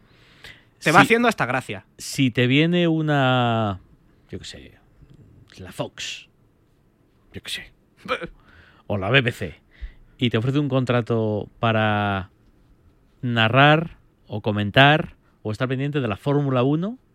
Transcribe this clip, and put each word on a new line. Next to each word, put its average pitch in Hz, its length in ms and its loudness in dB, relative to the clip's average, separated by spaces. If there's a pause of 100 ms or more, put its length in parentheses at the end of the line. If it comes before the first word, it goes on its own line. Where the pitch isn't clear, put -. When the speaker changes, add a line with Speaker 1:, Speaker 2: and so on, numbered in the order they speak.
(840)
Speaker 1:
Te 170 80 0
va 170 100 8
Speaker 2:
Si 208 40 8
Speaker 1:
haciendo 233 240 2
hasta 180 180 0
gracia. 120 380 -6 (140)
Speaker 2:
si - 320 -2
te 123 160 0
viene 170 420 2
una, 127 920 0 (500)
yo 95 80 -12
qué - 60 -18
sé, - 280 -20 (840)
la 92 120 -16
Fox, - 580 -12 (1040)
yo - 100 -16
qué - 80 -14
sé, - 220 -12 (320)
<laughs> - 840 -12
o - 120 -4
la 95 120 -4
B 139 120 4
B 113 100 -4
C, 82 280 -12 (580)
y 123 120 0
te 117 80 0
ofrece 131 200 -2
un 147 100 -2
contrato 117 800 -2 (100)
para 104 720 0 (920)
narrar 131 760 4 (280)
o 107 160 -10
comentar 123 760 2 (260)
o 107 100 -4
estar 123 160 -4
pendiente 139 320 -4
de 120 80 -2
la 101 80 -4
Fórmula 139 460 0
uno, 165 360 0 (160)